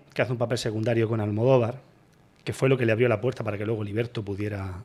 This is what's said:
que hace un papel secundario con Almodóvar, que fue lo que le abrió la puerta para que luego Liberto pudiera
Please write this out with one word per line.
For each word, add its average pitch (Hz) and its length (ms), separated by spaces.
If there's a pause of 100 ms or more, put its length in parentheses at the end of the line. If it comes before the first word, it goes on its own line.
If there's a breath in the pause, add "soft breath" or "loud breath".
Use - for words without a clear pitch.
(120)
que 131 100
hace 120 100
un 117 60
papel 117 200
secundario 113 500
con 113 120
Almodóvar, 117 600 (640)
que - 80
fue 135 160
lo 127 80
que 123 80
le 113 80
abrió 120 160
la 107 120
puerta 120 240
para 104 120
que 107 80
luego 107 180
Liberto 110 400
pudiera 98 640